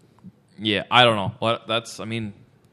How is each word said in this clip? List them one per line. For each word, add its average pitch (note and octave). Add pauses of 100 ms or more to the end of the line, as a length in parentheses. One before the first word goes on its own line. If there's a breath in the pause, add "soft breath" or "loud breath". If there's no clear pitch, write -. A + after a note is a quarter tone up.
(580)
yeah, G#2
I B2
don't A2+
know. F#2+
What, A2+
that's, A2+
I G2+
mean, A2 (400)